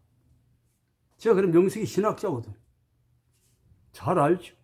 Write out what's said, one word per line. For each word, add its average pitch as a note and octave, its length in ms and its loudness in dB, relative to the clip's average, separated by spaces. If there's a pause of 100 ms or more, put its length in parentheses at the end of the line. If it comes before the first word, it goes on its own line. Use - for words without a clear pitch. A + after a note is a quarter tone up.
(1200)
제가 A3 180 2
그럼 F#3 160 2
명색이 F#3+ 340 2
신학자거든. E3+ 680 -4 (1400)
잘 E3 280 -4
알죠. D#3+ 440 0